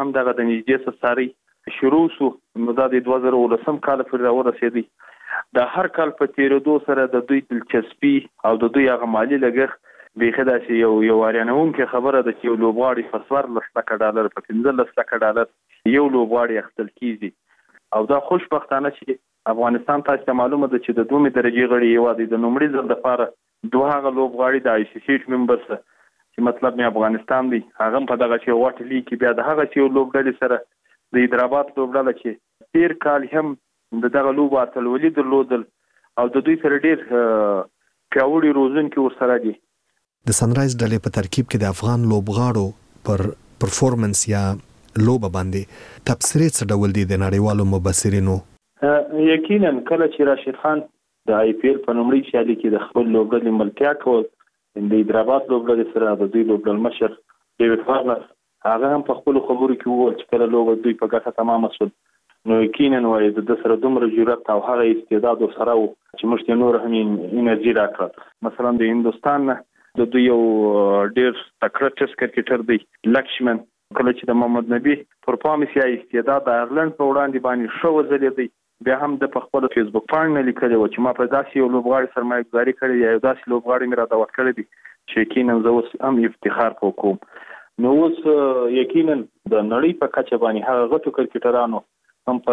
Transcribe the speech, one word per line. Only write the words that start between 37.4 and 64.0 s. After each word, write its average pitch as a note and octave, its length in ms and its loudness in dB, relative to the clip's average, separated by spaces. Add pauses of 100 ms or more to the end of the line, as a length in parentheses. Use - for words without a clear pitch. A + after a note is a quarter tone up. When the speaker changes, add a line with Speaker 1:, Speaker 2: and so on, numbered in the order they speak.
Speaker 1:
پیاوړي D3 380 2 (100)
روزونکي C#3+ 400 0
ورسره B2 460 0
دي. G#2+ 80 -2 (720)
Speaker 2:
د A2+ 140 0
سنرایز B2 380 0
ډلې A2+ 260 0
په G#2+ 140 -4
ترکیب G#2+ 320 -2
کې A#2+ 80 -2
د G2 180 -2
افغان A#2+ 380 0
لوبغاړو G#2+ 540 0 (420)
پر G2 160 0 (400)
پرفورمنس A2+ 640 0
یا G2+ 160 0 (640)
لوبه A#2 280 0
باندې F#2 260 -4 (460)
تبصرې - 480 0
څه - 160 -4
ډول G2+ 260 0
دي G2 80 0
د F#2+ 200 0
نړیوالو G2+ 500 2
مبصرینو؟ F#2+ 600 0 (440)
Speaker 1:
آه، D3 200 4 (320)
یقیناً F3 380 2 (200)
کله E3 160 2
چې - 120 -4 (120)
راشد C3+ 320 -4
خان D3+ 240 -2 (400)
د A2 100 0
آی A2 240 2
پی C3 80 2
ال C3+ 160 2
په A#2+ 80 -2
لومړي B2+ 380 0
سیالي A#2 240 0
کې A2 180 -2
د G#2 160 -2
خپل A#2 260 0
لوبډلې A2+ 360 2 (100)
ملتیا C#3+ 320 0 (100)
کول، A#2+ 200 2 (520)
د G#2 240 -2
حیدرآباد A2 420 2 (100)
لوبډلې A#2 420 2
سره A2 260 0
د G2+ 140 0
دوی A2+ 160 2
لوبډل G#2 340 0
مشر A2+ 320 -2 (440)
ډیوډ A2+ 280 2
وارنر، B2+ 340 -2 (440)
هغه A#2 280 0
هم D3 140 -2
په C3 120 -4
خپلو C3+ 280 0
خبرو B2+ 280 0
کې - 120 -8
وویل B2 320 2
چې - 120 -16
کله A#2 220 2
لوبه A2+ 300 2
دوی A#2 180 0
په A2 120 -2
ګټه A#2 260 -4
تمامه A2+ 380 0
شول، G#2 140 -2 (540)
نو A2+ 160 2
یقیناً C3 440 2
وایي G#2+ 260 2
د G#2+ 180 -4
ده A#2 140 2
سره A2+ 200 2
دومره B2 300 2